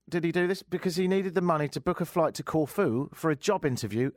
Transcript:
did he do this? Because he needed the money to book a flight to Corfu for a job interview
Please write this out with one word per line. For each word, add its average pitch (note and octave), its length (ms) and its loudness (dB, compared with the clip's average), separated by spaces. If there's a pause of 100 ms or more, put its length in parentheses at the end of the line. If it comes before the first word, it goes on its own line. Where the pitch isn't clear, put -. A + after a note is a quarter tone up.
did E3 160 -2
he E3+ 80 0
do F3 160 2
this? F#3+ 160 -4
Because F3 320 -4
he F#3 120 2
needed F#3+ 280 0
the F#3+ 60 2
money D#3 280 2
to C3+ 120 -6
book F3 200 -2
a E3+ 40 0
flight D#3 300 2
to - 80 -8
Corfu D3 720 0
for D#3+ 180 0
a D3 40 2
job F#3 300 0
interview A#2 520 0